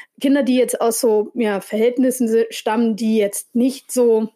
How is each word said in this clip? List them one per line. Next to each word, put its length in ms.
Kinder, 200
die 140
jetzt 260
aus 200
so, 340
ja, 240
Verhältnissen 720
si-, 200
stammen, 460
die 220
jetzt 380
nicht 360
so 440